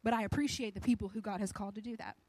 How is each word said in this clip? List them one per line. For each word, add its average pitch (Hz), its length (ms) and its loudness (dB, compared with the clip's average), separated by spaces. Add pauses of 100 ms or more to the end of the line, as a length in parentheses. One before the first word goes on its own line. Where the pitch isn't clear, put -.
But 226 100 4
I 226 100 2
appreciate 233 520 0
the 202 60 -6
people 214 280 4
who 220 120 -4
God 196 180 -4
has 196 120 0
called 202 240 -6
to 220 60 -6
do 226 160 -6
that. - 180 -8 (140)